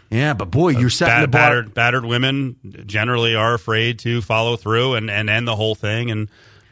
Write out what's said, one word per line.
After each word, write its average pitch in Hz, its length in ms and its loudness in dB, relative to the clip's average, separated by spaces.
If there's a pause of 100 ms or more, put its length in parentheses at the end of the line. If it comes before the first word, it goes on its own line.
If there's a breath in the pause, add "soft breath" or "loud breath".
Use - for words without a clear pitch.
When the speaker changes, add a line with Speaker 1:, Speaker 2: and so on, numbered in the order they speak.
(120)
Speaker 1:
Yeah, 139 220 0
but 98 180 -6
boy, 151 240 2
Speaker 2:
Uh, 120 60 2
Speaker 1:
you're 123 80 2
setting 120 260 2
Speaker 2:
bat-, 120 60 4
Speaker 1:
the 147 80 2
bar. 120 120 4
Speaker 2:
battered, 120 320 2
battered 120 320 0
women 131 520 -2 (280)
generally 113 500 0
are 110 180 2
afraid 113 460 -2
to 117 220 -2
follow 113 360 0
through 120 380 0
and, 110 140 -4
and 104 200 -2
end 113 180 0
the 113 80 -2
whole 110 200 -2
thing 113 360 -4
and, 107 160 -4 (440 soft breath)